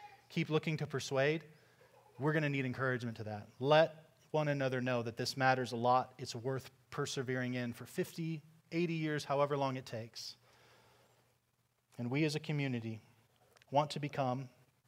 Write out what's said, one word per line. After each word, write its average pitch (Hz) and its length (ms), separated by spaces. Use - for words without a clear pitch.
keep 160 200
looking 156 280
to 147 100
persuade. 139 560
We're 147 160
gonna 156 160
need 139 160
encouragement 123 520
to 117 80
that. 104 220
Let 156 360
one 151 160
another 135 340
know 123 220
that 113 140
this - 200
matters 131 340
a 120 60
lot. 123 400
It's 131 180
worth 131 360
persevering 127 640
in 123 200
for 123 120
fifty, 165 560
eighty 170 220
years, 156 320
however 143 300
long 135 220
it 131 80
takes. - 500
And 120 100
we 143 140
as 151 100
a 156 60
community 123 640
want 147 220
to - 80
become 135 500